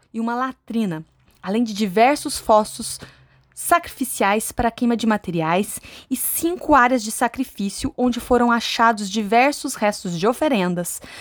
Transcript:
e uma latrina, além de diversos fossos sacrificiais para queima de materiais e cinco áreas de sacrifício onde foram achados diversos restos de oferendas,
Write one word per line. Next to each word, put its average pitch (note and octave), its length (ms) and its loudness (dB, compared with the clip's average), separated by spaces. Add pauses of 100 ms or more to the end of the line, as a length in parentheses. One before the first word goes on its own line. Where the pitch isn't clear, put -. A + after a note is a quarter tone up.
(120)
e A3+ 80 -6
uma A3+ 140 -2
latrina, A3+ 720 -4 (380)
além G3+ 200 0
de A3 120 -2
diversos G#3+ 640 2
fossos - 600 0 (600)
sacrificiais A3+ 920 -2
para A#3+ 180 -2
queima A#3 260 0
de A3 80 -6
materiais F3+ 760 -2 (280)
e C4 60 -4
cinco E4 640 0
áreas B3 260 4
de G#3+ 80 -6
sacrifício A#3+ 840 -4
onde B3 240 0
foram A#3+ 320 2
achados A3+ 580 2
diversos A#3 640 2
restos G3+ 420 -2
de F3 120 0
oferendas, F#3+ 720 0 (180)